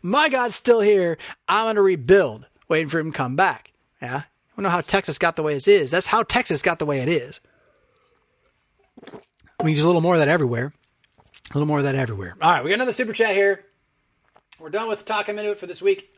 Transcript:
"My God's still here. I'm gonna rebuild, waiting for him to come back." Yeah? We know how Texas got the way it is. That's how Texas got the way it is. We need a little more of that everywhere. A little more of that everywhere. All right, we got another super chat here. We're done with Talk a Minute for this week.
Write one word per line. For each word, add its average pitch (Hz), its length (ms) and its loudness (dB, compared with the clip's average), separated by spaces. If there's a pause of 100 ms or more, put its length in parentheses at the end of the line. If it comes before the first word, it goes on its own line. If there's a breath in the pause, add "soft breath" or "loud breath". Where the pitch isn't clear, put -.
"My 285 260 2
God's 247 240 -2
still 233 280 2
here. 190 360 2 (300 loud breath)
I'm 214 180 0
gonna 214 160 0
rebuild, 160 640 2 (220)
waiting 160 220 0
for 160 100 -2
him 156 120 -6
to - 60 -10
come 131 180 -2
back." 165 360 0 (280)
Yeah? 131 220 -8 (360)
We 202 60 -6
know 196 60 0
how 175 120 -2
Texas 190 380 -2
got 170 160 0
the 160 80 -6
way 151 120 -2
it 135 120 -2
is. 180 240 6
That's 175 160 0
how 226 160 0
Texas 220 400 -2
got 170 160 0
the 165 60 -2
way 147 140 -2
it 127 80 -2
is. 147 320 -4 (2250)
We 156 100 2
need 147 80 0
a 151 40 2
little 170 160 4
more 175 140 2
of 165 40 4
that 147 80 4
everywhere. 139 460 0 (800)
A - 20 -20
little 147 140 0
more 151 100 0
of 139 60 0
that 139 120 0
everywhere. 107 460 -6
All 160 100 4
right, 143 120 0
we 151 80 -2
got 202 40 2
another 247 160 -2
super 220 220 -4
chat 220 220 0
here. 196 280 2 (960)
We're 160 100 -16
done 220 200 -6
with 214 160 -8
Talk 208 240 -6
a 208 40 -4
Minute 208 260 -6
for 190 80 -14
this 180 140 -14
week. 190 360 -4